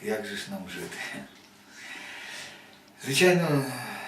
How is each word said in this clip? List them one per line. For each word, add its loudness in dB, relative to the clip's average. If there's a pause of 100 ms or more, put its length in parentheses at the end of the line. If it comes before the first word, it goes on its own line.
як -2
же -6
ж -8
нам -8
жити. -10 (2000)
Звичайно, 6 (420)